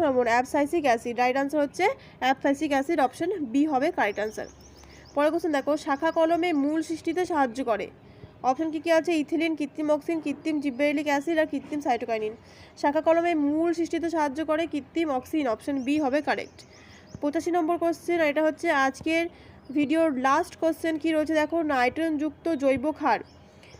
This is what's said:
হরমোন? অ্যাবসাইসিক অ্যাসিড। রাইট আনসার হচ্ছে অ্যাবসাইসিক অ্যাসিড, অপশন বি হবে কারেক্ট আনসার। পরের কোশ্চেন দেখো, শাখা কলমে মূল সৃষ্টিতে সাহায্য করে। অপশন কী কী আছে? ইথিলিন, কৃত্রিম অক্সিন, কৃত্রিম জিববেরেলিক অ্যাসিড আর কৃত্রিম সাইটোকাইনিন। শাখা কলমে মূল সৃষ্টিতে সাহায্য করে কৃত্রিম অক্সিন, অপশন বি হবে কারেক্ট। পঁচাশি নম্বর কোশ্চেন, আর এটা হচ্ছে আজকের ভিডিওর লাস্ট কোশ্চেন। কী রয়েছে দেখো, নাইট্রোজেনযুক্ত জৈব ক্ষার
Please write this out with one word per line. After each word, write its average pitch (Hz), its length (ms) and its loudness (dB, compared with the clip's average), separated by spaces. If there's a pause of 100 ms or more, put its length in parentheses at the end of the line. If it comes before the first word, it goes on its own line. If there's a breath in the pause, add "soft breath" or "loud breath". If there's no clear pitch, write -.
হরমোন? 254 320 2
অ্যাবসাইসিক 285 560 0
অ্যাসিড। 233 340 0
রাইট 254 200 2
আনসার 285 220 0
হচ্ছে 302 200 -2 (400 loud breath)
অ্যাবসাইসিক 277 500 0
অ্যাসিড, 277 320 0
অপশন 320 220 -4 (240)
বি 277 100 2 (100)
হবে 269 160 2 (100)
কারেক্ট 220 260 0
আনসার। - 240 -8 (680 loud breath)
পরের 294 180 2
কোশ্চেন 330 260 -2
দেখো, 277 140 0 (120)
শাখা 320 340 0
কলমে 330 320 2 (140)
মূল 311 240 0
সৃষ্টিতে 330 340 -2 (100)
সাহায্য 269 280 0 (100)
করে। 202 180 -2 (600 loud breath)
অপশন 320 240 0
কী 311 100 -4
কী 339 140 2
আছে? 330 140 0 (100)
ইথিলিন, 320 380 -2
কৃত্রিম 302 360 -6
অক্সিন, 330 280 -2
কৃত্রিম 302 400 -4
জিববেরেলিক 285 460 0
অ্যাসিড 285 320 0
আর 311 100 0
কৃত্রিম 294 340 -6
সাইটোকাইনিন। 226 480 -2 (460 loud breath)
শাখা 302 260 2
কলমে 339 260 4 (140)
মূল 311 320 2
সৃষ্টিতে 330 380 -2
সাহায্য 294 240 -2 (100)
করে 311 120 0 (100)
কৃত্রিম 320 360 -2 (100)
অক্সিন, 285 260 -2 (100)
অপশন 277 220 -4 (100)
বি 285 80 0 (100)
হবে 269 140 2 (100)
কারেক্ট। - 300 -4 (640 loud breath)
পঁচাশি 311 360 -2
নম্বর 339 260 0
কোশ্চেন, 339 400 0
আর 302 100 2
এটা 302 160 0
হচ্ছে 311 180 -4 (200)
আজকের 320 380 -2 (520 loud breath)
ভিডিওর 311 320 2 (180)
লাস্ট 302 260 2 (100)
কোশ্চেন। 330 400 0
কী 330 140 0
রয়েছে 311 240 0
দেখো, 302 160 0 (180)
নাইট্রোজেনযুক্ত 294 720 0 (160)
জৈব 269 220 2 (140)
ক্ষার 262 220 0 (600 loud breath)